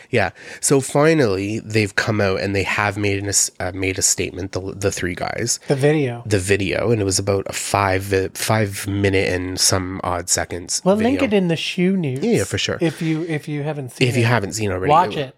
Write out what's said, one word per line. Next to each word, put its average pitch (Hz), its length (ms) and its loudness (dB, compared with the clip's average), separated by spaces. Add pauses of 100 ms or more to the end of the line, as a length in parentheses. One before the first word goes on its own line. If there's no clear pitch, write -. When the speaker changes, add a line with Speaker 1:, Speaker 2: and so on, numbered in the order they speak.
Speaker 1:
<laughs> - 100 -20
yeah. 98 200 2 (300)
So 139 200 4
finally, 113 800 2
they've 107 360 0
come 104 280 0
out 95 180 0
and 98 160 -2
they 98 60 2
have 104 340 0
made 101 260 0
an, 101 80 -4 (300)
uh, 92 140 -4
made 95 240 -2
a 95 40 0
statement. - 500 -2
The, 92 80 -4 (140)
the 98 160 0
three 87 240 -4
guys. - 540 -4
Speaker 2:
The 147 80 2
video. 131 480 0
Speaker 1:
The 104 140 2
video, 95 520 0
and 107 120 2
it - 20 2
was 95 140 0
about 98 280 0
a - 60 -8
five, 98 600 0
uh, 95 180 0
five 107 540 -2
minute 98 420 2
and 92 320 -2
some 92 420 0
odd 90 280 -4
seconds 87 520 -4
Speaker 2:
We'll 190 140 4
link 240 240 0
Speaker 1:
video. 277 40 2
Speaker 2:
it 208 120 0
in 185 120 2
the 165 80 0
shoe 185 380 0
news. 139 300 -2
Speaker 1:
Yeah, 220 140 4
yeah, 98 60 2
for - 120 -4
sure. - 240 -2
Speaker 2:
If 175 220 0
you, 160 220 -2
if 160 240 -6
you 147 160 -4
haven't 147 260 -6
seen 131 180 2
Speaker 1:
If 127 80 2
you 120 60 4
Speaker 2:
it, 113 60 4
Speaker 1:
haven't 101 260 2
seen 104 160 -2
already, 92 200 0
Speaker 2:
watch 170 280 4
Speaker 1:
it 131 200 -6